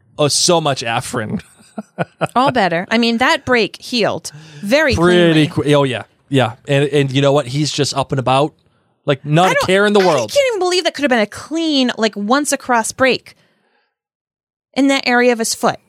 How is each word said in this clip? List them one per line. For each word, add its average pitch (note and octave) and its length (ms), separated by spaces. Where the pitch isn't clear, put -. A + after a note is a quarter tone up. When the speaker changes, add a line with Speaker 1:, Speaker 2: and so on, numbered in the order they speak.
Speaker 1:
Oh, D3 100
so E3+ 320
much C#3+ 220
Afrin. A2+ 600
<laughs> - 480
Speaker 2:
All C4 160
better. F#3 380
I A3+ 80
mean, A#3 200
that C#4+ 280
break A#3 340
healed F#3 500
very C4 340
Speaker 1:
Pretty E3+ 540
Speaker 2:
cleanly. - 0
Speaker 1:
qui-, D3 260
oh, C#3+ 100
yeah. A#2 200
Yeah. B2 280
And, C#3+ 220
and C#3 200
you C3+ 120
know C#3 100
what? C#3+ 140
He's C#3 260
just - 220
up C3+ 180
and C3+ 60
about. C3 360
Like, C#3+ 180
not D#3 220
Speaker 2:
I - 60
Speaker 1:
a - 20
Speaker 2:
don't, C#5 120
Speaker 1:
care G3 200
in G#3 80
the G3+ 60
Speaker 2:
I F#3 60
Speaker 1:
world. C3+ 260
Speaker 2:
can't C#5 160
even A4 100
believe F4+ 260
that E4 80
could - 120
have C4 60
been A#3+ 100
a G#3 60
clean, C#4+ 720
like, A3 180
once B3 380
across A#3+ 400
break - 440
in C4+ 140
that C#4 180
area B3 260
of A3+ 60
his A#3 160
foot. F3 220